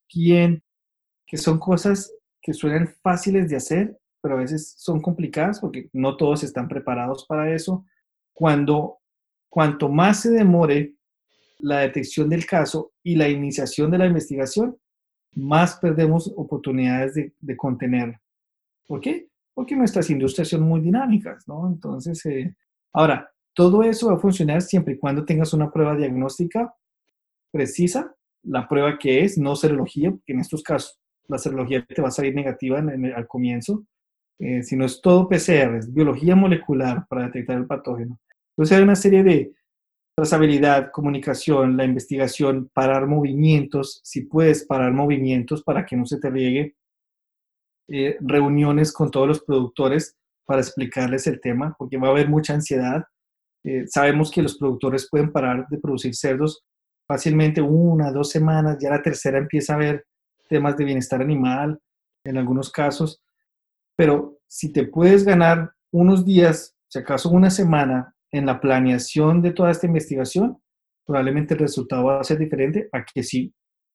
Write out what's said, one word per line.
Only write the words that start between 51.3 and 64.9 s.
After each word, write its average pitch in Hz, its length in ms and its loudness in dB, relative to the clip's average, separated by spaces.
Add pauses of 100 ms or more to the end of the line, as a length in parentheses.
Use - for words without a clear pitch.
tema, 131 380 -4
porque 131 180 -8
va 131 120 2
a - 20 4
haber 143 180 4
mucha 151 240 0
ansiedad. 143 500 -2 (600)
Eh, 131 240 -6
sabemos 143 440 2
que 175 100 0
los 143 160 -2
productores 135 520 -4
pueden 151 220 0
parar 131 380 -2
de 147 80 -6
producir 127 380 -6
cerdos 147 480 -4 (440)
fácilmente 156 540 0
una, 156 500 2
dos 143 180 -2
semanas, 156 500 0
ya 139 100 -2
la 143 120 0
tercera 135 360 -2
empieza 147 360 -2
a - 20 0
haber 147 300 -2 (420)
temas 143 300 0
de 147 80 0
bienestar 131 360 -4
animal, 143 580 -2 (440)
en 131 140 -6
algunos 131 340 -4
casos, 147 500 -4 (760)
pero 147 520 0
si - 240 -10
te 139 140 0
puedes 196 400 6